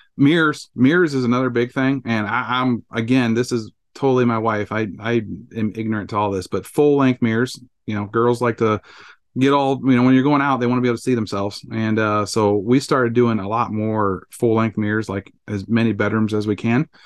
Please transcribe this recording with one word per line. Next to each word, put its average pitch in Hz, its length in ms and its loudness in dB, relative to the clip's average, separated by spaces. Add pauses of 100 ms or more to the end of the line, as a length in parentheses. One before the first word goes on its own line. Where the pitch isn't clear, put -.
(160)
Mirrors, 151 580 2
mirrors 151 400 2
is 131 100 0
another 123 240 0
big 120 240 -2
thing. 135 320 -2
And 110 220 -2
I, 120 340 -4
I'm, 123 300 0
again, 117 420 0
this 120 200 -2
is 113 180 -4 (240)
totally 127 320 2
my 117 120 0
wife. 107 320 -2
I, 110 180 -2 (120)
I 113 220 -2 (340)
am 107 180 -2
ignorant 107 360 -6
to 113 60 -8
all 104 140 0
this, 95 160 -4
but 92 200 -6
full 147 320 2
length 127 240 2
mirrors, 117 360 0 (280)
you 107 80 -6
know, 104 100 -4
girls 117 380 0
like 117 160 0
to 107 240 0 (560)
get 135 160 4
all, 139 280 0
you 131 140 4
know, 120 60 4
when 127 100 6
you're 131 100 6
going 143 200 2
out, 135 180 0
they 123 60 0
wanna 123 160 0
be 123 60 2
able 117 100 0
to - 40 -16
see 131 120 0
themselves. 101 580 -4
And, 110 260 -2
uh, 104 280 0
so 104 300 2
we 117 240 2
started 127 340 0
doing 117 240 2
a 98 100 -8
lot 113 240 -2
more 107 580 -2
full 117 240 0
length 110 220 0
mirrors, 107 320 -2
like, 98 240 -8 (160)
as 101 200 -6
many 113 260 2
bedrooms 107 400 0
as 104 120 -2
we 104 100 0
can. 123 300 0 (200)